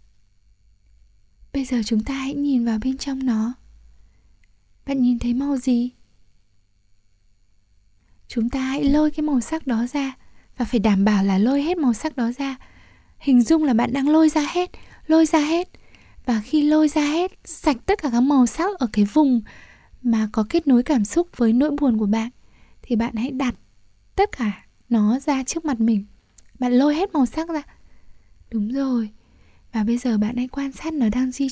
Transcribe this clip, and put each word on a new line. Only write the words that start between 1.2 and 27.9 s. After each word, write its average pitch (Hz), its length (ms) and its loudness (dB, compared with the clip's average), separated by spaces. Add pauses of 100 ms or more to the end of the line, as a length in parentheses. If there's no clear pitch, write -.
Bây 277 120 -2
giờ 247 200 -2
chúng 214 180 -2
ta 269 100 -6
hãy 269 200 -6
nhìn 285 320 0
vào 220 160 -2
bên 262 160 -4
trong 269 280 -6
nó. 226 280 -2 (1300)
Bạn 269 160 -2
nhìn 247 180 2
thấy 240 140 -2
màu 277 240 -2
gì? 247 320 0 (2500)
Chúng 233 220 -4
ta 269 100 -4
hãy 269 240 -2
lôi 294 280 4
cái 302 120 -4
màu 285 180 0
sắc 320 260 -6
đó 233 260 -2
ra 269 200 -4 (440)
và 240 80 -4
phải 240 140 -2
đảm 196 260 2
bảo 208 180 2
là 196 140 2
lôi 254 240 2
hết 339 160 -2
màu 262 160 2
sắc 302 220 -6
đó 233 220 -2
ra. 277 180 -6 (640)
Hình 254 240 4
dung 311 220 2
là 269 100 2
bạn 233 200 0
đang 277 160 0
lôi 311 200 6
ra 294 200 2
hết, 359 220 -2 (360)
lôi 320 180 4
ra 311 140 2
hết. 330 300 -2 (560)
Và 226 200 0
khi 311 160 0
lôi 302 260 4
ra 302 140 0
hết, 320 300 0 (140)
sạch - 400 -2
tất 415 160 0
cả 277 100 -4
các 240 100 2
màu 269 240 4
sắc 359 340 -2
ở 240 140 -2
cái 208 120 2
vùng 262 360 2 (600)
mà 220 300 0
có 214 180 0
kết 330 180 0
nối 254 160 4
cảm 247 220 0
xúc 349 220 0 (100)
với 226 160 2
nỗi 285 180 2
buồn 277 260 0
của 214 80 -2
bạn, 220 240 0 (520)
thì 240 140 -4
bạn 226 200 -2
hãy 240 160 -4
đặt 254 240 -4 (600)
tất 403 220 0
cả 214 280 -4 (240)
nó 226 300 2
ra 269 240 -2
trước 320 220 -6
mặt 262 140 -2
mình. 220 260 0 (540)
Bạn 247 140 0
lôi 285 220 4
hết 359 180 -4
màu 269 120 2
sắc 320 240 -4
ra. 311 120 -4 (880)